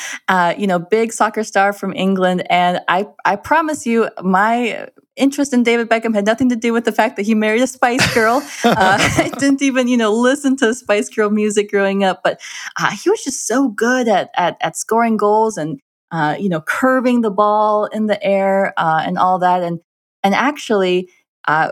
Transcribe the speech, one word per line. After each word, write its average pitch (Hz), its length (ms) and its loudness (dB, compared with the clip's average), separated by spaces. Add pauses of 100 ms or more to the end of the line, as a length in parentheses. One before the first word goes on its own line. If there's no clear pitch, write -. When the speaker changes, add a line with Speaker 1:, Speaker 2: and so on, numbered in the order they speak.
(280)
Speaker 1:
uh, 180 300 2
you 202 80 -4
know, 180 140 0
big 226 340 -2
soccer 214 300 -2
star 202 300 2
from 190 200 -8
England. 185 560 0
And 180 380 2
I, 180 200 0 (180)
I 185 100 2
promise 302 500 -2
you, 226 240 0 (140)
my 202 640 0 (280)
interest 277 380 0
in 247 80 4
David 233 280 2
Beckham 226 260 0
had 202 100 0
nothing 226 240 0
to 247 60 0
do 226 180 -2
with 233 120 -2
the 220 60 0
fact 214 260 0
that 202 100 -4
he 220 80 2
married 214 260 2
a 254 60 2
Spice 247 480 0
Girl. 233 260 2 (120)
Speaker 2:
<laughs> - 120 -6
Speaker 1:
Uh, 190 320 4
<laughs> - 200 0
I 330 200 0
didn't 277 240 2
even, 262 260 0
you 247 100 2
know, 220 140 2
listen 254 460 2
to 233 160 2
Spice 214 360 -2
Girl 214 200 0
music 214 400 0
growing 196 340 0
up, 185 200 0
but, 165 180 0 (400)
uh, 160 100 0
he 262 200 -2
was 440 120 -2
just - 220 -8
so 269 220 0
good 233 400 0
at, 180 280 0
at, 170 260 -2
at 160 140 -4
scoring 226 420 0
goals 214 380 0
and, 156 240 -8 (320)
uh, 151 280 -2
you 202 100 -2
know, 160 120 -2
curving 254 600 0
the 226 80 0
ball 208 560 2
in 214 220 -4
the 208 160 -2
air, 196 540 0
uh, 160 280 0
and 180 140 -2
all 185 180 2
that. 180 240 2
And, 170 180 -6 (440)
and 196 100 2
actually, 190 720 0 (400)
uh, 151 240 0